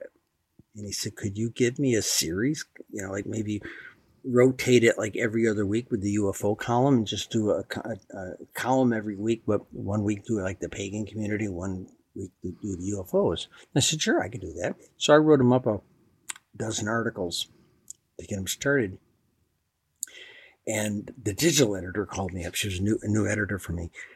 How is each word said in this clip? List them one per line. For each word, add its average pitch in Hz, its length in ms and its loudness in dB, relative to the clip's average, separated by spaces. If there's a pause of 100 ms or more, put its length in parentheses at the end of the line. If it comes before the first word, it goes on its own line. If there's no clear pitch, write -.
it. - 100 -16 (640)
And 107 100 -12
he 101 60 -10
said, - 240 -6
"Could 98 200 -6
you 113 140 -2
give 123 300 0
me 131 160 2
a 98 80 2
series, 104 600 -2 (280)
you 104 100 -8
know, 95 100 -8
like, 101 140 -6
maybe 107 380 -4 (600)
rotate 127 600 6
it, 113 160 6
like, 104 180 -2
every 113 300 2
other 104 180 2
week 113 240 0
with 113 140 -2
the 104 80 0
U 101 180 2
F - 160 -2
O 104 80 2
column 123 440 4
and 104 100 0
just - 240 -6
do 107 180 2
a 95 140 0
co-, - 180 -10
a, 110 340 -10
a 92 180 -10 (200)
column 127 400 2
every 107 220 -4
week, 110 320 -2
but 104 140 2 (120)
one 104 300 -2
week 101 220 -2
do, 107 140 -2
like, 95 200 -4
the 82 100 -6
pagan 101 380 -6
community, 104 400 -4
one 92 400 -6 (260)
week 95 160 -10 (140)
do, 90 180 -8
do 101 140 -6
the 87 80 -8
U 98 200 -6
F - 120 -4
Os." 131 320 0 (260)
And - 40 -2
I - 20 6
said, 156 200 2
"Sure, 269 220 2
I - 80 -4
could 104 120 -10
do 95 200 -10
that." 139 140 -4 (220)
So - 140 2
I 151 60 12
wrote 156 240 8
him 123 100 8
up 127 140 4
a 107 160 0 (720)
dozen 107 320 -4
articles 107 600 -2 (720)
to 95 80 -14
get 101 100 -6
him 95 80 -6
started. 117 540 -2 (1700)
And 107 440 -2 (100)
the 104 120 -2
digital 135 420 4
editor 92 300 -4
called 95 260 -6
me 87 140 -6
up. 87 80 -8
She - 140 -4
was 92 100 -4
a 95 60 -2
new, 104 180 2
a 104 60 -8
new 104 180 2
editor 101 320 -2
for 85 160 -8
me. 85 160 -6 (260)